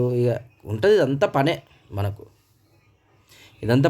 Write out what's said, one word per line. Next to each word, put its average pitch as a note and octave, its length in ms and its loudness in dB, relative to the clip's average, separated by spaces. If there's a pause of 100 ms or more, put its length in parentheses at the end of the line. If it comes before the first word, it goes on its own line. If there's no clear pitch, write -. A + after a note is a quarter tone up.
(200)
ఇక A#2+ 100 2 (420)
ఉంటుంది, A2+ 260 2
ఇదంతా C#3+ 380 0
పనే C#3+ 200 0 (420)
మనకు, G2+ 260 -4 (1400)
ఇదంతా B2+ 260 2